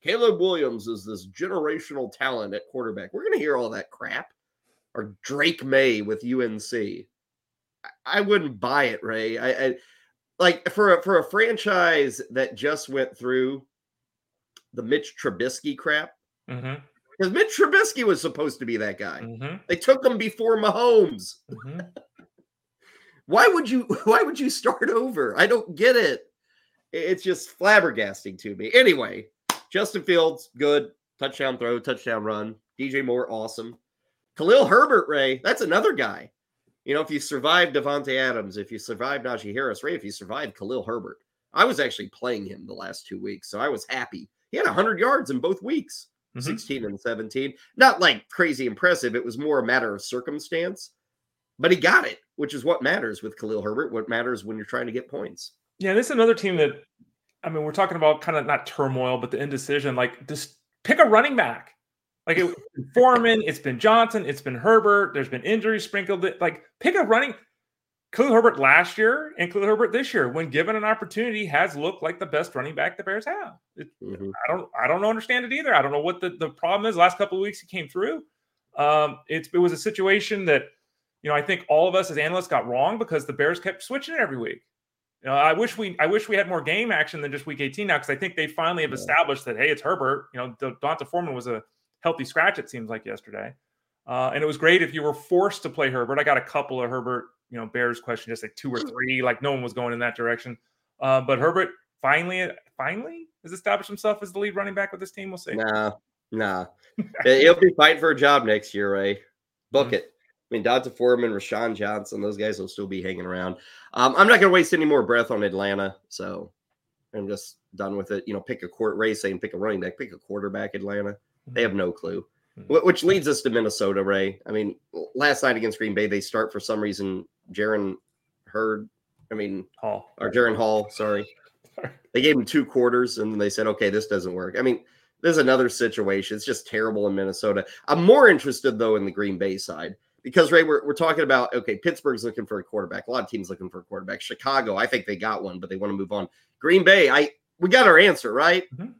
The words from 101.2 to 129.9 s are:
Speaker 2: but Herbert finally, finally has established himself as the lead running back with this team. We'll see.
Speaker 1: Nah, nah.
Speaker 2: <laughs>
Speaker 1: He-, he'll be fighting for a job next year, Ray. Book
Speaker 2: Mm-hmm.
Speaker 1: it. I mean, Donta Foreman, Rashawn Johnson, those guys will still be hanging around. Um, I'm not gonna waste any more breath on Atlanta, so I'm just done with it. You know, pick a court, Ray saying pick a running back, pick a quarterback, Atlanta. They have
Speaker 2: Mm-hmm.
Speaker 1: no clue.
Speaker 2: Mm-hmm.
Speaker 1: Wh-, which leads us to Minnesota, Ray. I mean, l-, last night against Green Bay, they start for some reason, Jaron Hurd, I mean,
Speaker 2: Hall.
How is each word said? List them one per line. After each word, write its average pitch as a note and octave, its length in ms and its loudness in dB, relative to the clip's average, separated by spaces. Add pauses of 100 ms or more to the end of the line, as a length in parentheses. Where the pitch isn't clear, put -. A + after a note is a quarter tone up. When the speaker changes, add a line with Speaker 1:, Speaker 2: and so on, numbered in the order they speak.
Speaker 2:
but B2+ 180 0
Herbert E3+ 300 2 (320)
finally, F3 460 0 (300)
finally C4+ 520 -8 (120)
has E3 100 -18
established G3+ 360 -2
himself G#3 340 -2
as G3 100 -12
the F#3+ 80 -8
lead G3+ 160 -4
running G3+ 200 -6
back G3 160 -4
with F#3 80 -14
this F#3+ 120 -12
team. G3 180 -12
We'll F#3 100 -12
see. - 160 -10
Speaker 1:
Nah, G#2+ 380 -2 (380)
nah. G2 340 -4 (320)
Speaker 2:
<laughs> - 260 -8
Speaker 1:
He-, C3 180 6
he'll E3+ 180 8
be F#3 160 8
fighting D#3 240 6
for D#3+ 120 4
a C#3+ 40 2
job C#3 300 4
next G#2+ 300 0
year, G2+ 180 0
Ray. G2 280 -2 (500)
Book C3+ 160 2
Speaker 2:
Mm-hmm. A#2+ 80 -2
Speaker 1:
it. - 160 -4 (400)
I - 20 -10
mean, A2 100 -4
Donta B2+ 320 0
Foreman, A#2+ 360 2
Rashawn G#2+ 440 -4
Johnson, G#2 460 -6
those G2+ 160 -4
guys G#2 220 -4
will F#2 80 -8
still G2+ 180 -10
be F#2+ 160 -8
hanging F2+ 240 -8
around. F#2 300 -6 (400)
Um, C3 200 4
I'm G3 120 8
not A3+ 120 8
gonna F#3+ 140 8
waste F3 200 4
any D#3 120 2
more D3 160 6
breath A#2 300 2
on G#2+ 100 -2
Atlanta, G2 540 -2 (120)
so F#2 440 -12 (640)
I'm G2+ 120 -8
just G2 300 -10 (180)
done G2 220 -6
with G2 140 -6
it. G2 160 -4
You G#2 80 -6
know, G2 60 -6
pick - 200 -8
a F2 60 -12
court, G#2+ 300 -4
Ray A2 180 2
saying F#2+ 240 -4
pick - 160 -8
a - 20 -8
running G2+ 220 -2
back, F2+ 180 -8
pick A2 160 -12
a D2 40 -20
quarterback, G2+ 580 -8
Atlanta. G2+ 420 -6 (300)
They B2 160 -2
have G#2+ 80 2
Speaker 2:
Mm-hmm. F#2+ 60 -4
Speaker 1:
no F2+ 140 -2
clue. F2+ 340 -10 (340)
Speaker 2:
Mm-hmm. - 160 -4
Speaker 1:
Wh-, D#3 100 6
which F3+ 180 4
leads F3 240 2
us D3 140 0
to C3 80 0
Minnesota, G#2 540 0
Ray. G2 420 0
I - 60 -10
mean, G#2+ 240 -4 (180)
l-, E2+ 220 -10
last C#3 280 2
night B2+ 140 2
against A2 220 -4
Green A2 160 -4
Bay, G#2+ 120 0
they G2+ 140 -2
start A2 300 -4
for G#2 80 -8
some A2 200 -6
reason, G2 480 -6 (240)
Jaron G2+ 440 -2 (500)
Hurd, A2 420 -4 (440)
I A2 40 -10
mean, G2 300 -8 (120)
Speaker 2:
Hall. A2 420 -8